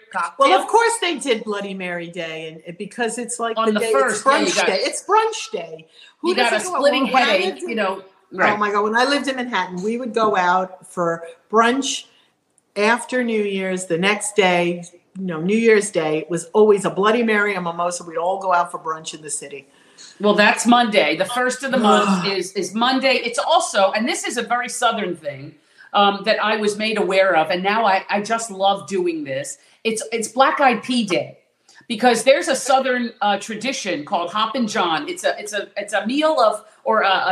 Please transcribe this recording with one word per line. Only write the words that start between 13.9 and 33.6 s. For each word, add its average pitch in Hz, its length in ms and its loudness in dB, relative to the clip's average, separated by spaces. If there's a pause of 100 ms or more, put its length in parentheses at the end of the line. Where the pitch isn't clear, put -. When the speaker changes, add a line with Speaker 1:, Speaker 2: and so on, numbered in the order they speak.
Speaker 2:
next 311 380 -2
day, 175 480 2 (340)
you 190 80 -8
know, 170 160 -4
New 196 160 2
Year's 220 340 4
Day, 156 280 0
it 156 100 -8
was 170 180 -4
always 214 380 6
a 170 40 0
Bloody 220 340 2
Mary, 208 320 2
a 180 60 -4
mimosa. 175 420 -4
We'd 165 140 -12
all 185 240 -2
go 185 120 0
out 175 160 2
for 170 100 -10
brunch 160 340 -8
in 160 80 -16
the 151 80 -14
city. 139 380 -12 (520)
Speaker 1:
Well, 202 160 4
that's 214 320 4
Monday. 208 480 4
The 175 100 0
first 254 380 -4
of 269 80 -4
the 254 60 2
month 208 320 4 (160)
Speaker 2:
Ugh. 196 120 -2
Speaker 1:
is, 175 140 -6
is 180 240 -6
Monday. 254 400 2
It's 240 240 -4
also, 254 540 2
and 220 140 -2
this 392 180 -4
is 330 120 -6
a 226 60 -2
very 240 240 -4
Southern 214 480 -2
thing, 147 400 -12 (380)
um, 202 320 4
that 214 180 0
I 214 140 0
was 208 200 -2
made 214 200 -2
aware 190 380 2
of, 156 140 2
and 185 140 -2
now 214 220 0
I, 190 240 2
I 202 120 -2
just 220 300 -4
love 196 360 0
doing 175 360 -2
this. 139 340 -8 (280)
It's, 220 260 -2
it's 226 160 -4
Black 285 320 2
Eyed 254 240 2
Pea 240 220 -2
Day - 340 -4 (480)
because 240 380 2
there's 320 220 6
a 294 80 2
Southern, 254 640 0
uh, 202 180 2
tradition 208 680 -6